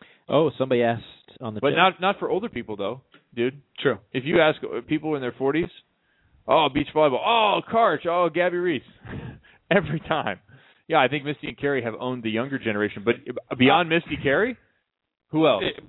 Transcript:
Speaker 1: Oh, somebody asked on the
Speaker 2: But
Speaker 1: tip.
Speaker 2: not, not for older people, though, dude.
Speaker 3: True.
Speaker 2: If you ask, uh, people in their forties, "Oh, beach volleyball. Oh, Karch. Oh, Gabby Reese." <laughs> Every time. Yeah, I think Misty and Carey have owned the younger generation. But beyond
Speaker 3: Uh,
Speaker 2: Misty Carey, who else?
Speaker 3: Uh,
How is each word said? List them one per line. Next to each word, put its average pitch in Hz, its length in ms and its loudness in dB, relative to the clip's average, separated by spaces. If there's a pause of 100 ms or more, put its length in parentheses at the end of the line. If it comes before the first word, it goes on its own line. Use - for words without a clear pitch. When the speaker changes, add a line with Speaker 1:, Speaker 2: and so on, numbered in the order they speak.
(280)
Speaker 1:
Oh, 147 300 2
somebody 127 260 2
asked 117 200 0 (380)
on 110 140 -8
the 107 40 -10
Speaker 2:
But 139 120 0
Speaker 1:
tip. 139 60 -2
Speaker 2:
not, 180 240 2
not 196 180 0
for 117 100 -4
older 190 200 -2
people, 110 260 -10
though, 101 260 -6 (340)
dude. 131 260 -2 (180)
Speaker 3:
True. 123 180 0 (160)
Speaker 2:
If 127 120 -4
you 165 160 4
ask, 180 220 4
uh, 117 240 -6
people 151 280 -2
in 135 60 -6
their 123 160 -4
forties, 143 320 0 (760)
"Oh, 147 240 4
beach 143 240 -2
volleyball. 151 300 4
Oh, 208 360 2 (100)
Karch. 214 340 2
Oh, 175 240 2
Gabby 175 280 0
Reese." 175 260 -2 (440)
<laughs> - 440 -14
Every 156 300 2
time. 139 380 -4 (480)
Yeah, 160 120 2
I 127 80 6
think 139 180 -6
Misty 147 220 -8
and 123 100 -12
Carey 143 260 -2
have 113 160 -4
owned 127 240 -6
the 113 60 -4
younger 123 300 -2
generation. 104 440 -2
But 120 120 2 (420)
beyond 156 340 4
Speaker 3:
Uh, 160 40 2
Speaker 2:
Misty 165 260 -4
Carey, 190 340 0 (720)
who 156 180 2
else? 104 180 2
Speaker 3:
Uh, 147 240 -6